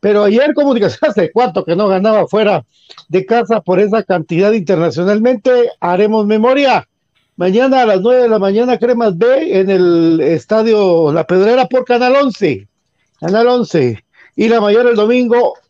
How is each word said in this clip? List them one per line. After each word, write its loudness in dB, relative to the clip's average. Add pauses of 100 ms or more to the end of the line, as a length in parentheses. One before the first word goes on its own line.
Pero 0
ayer 2
Comunicaciones, 0
<laughs> -2
¿hace -2
cuánto -2
que -2
no -2
ganaba 0
fuera 0 (440)
de -2
casa 0
por -2
esa 0
cantidad -2
internacionalmente? 0
Haremos 0
memoria. 0 (500)
Mañana 0
a 2
las 0
nueve 2
de 2
la 2
mañana, 0
Cremas -2
B, 0
en 0
el 2
Estadio 0
La -2
Pedrera 2
por -2
Canal 0
once. -2 (520)
Canal 0
once. -2 (300)
Y 0
la 2
mayor 2
el 2
domingo 0 (140)